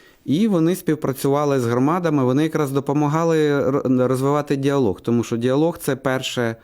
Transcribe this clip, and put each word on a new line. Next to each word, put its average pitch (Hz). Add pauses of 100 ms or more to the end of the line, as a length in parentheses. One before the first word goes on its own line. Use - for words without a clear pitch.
(240)
І 196
вони 175
співпрацювали 139
з 120
громадами, 147
вони 127
якраз 156
допомагали 151
р-, 131
розвивати 143
діалог, 139
тому 117
що 120
діалог — 139
це 135
перше, 127